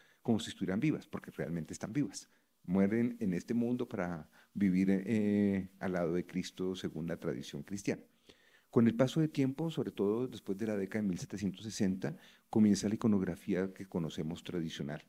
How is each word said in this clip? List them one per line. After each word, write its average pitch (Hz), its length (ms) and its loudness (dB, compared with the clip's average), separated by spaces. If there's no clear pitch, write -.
como 113 180 2
si - 100 -6
estuvieran 92 300 -2
vivas, 156 280 0
porque - 240 -10
realmente 78 420 -6
están 90 200 -8
vivas. - 360 -6
Mueren 110 560 2
en 95 140 0
este 87 200 -4
mundo 117 340 0
para 87 420 -6
vivir, 95 380 4
eh, 101 800 2
al 92 140 -2
lado 87 200 0
de 90 120 -4
Cristo 92 500 -4
según 85 320 -8
la 85 100 -4
tradición 71 460 -8
cristiana. 101 400 -6
Con 117 160 6
el 113 80 6
paso 127 280 2
de 156 80 2
tiempo, 143 420 0
sobre 117 200 -2
todo 107 360 0
después 101 300 -8
de 110 100 -4
la 107 100 -2
década 98 240 -2
de 104 60 0
mil 87 100 0
setecientos 101 460 -6
sesenta, 107 520 -2
comienza 104 400 6
la 107 60 0
iconografía 95 800 0
que 98 140 -14
conocemos 82 560 -4
tradicional 78 640 -6